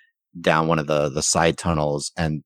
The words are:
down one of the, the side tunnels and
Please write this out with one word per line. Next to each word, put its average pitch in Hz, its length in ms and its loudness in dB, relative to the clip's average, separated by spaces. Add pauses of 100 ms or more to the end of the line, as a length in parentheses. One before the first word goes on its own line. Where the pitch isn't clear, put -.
(420)
down 80 260 2
one 80 120 2
of 73 80 -4
the, 76 220 0
the 73 140 -4
side 82 340 2
tunnels 76 600 -2
and 78 280 -2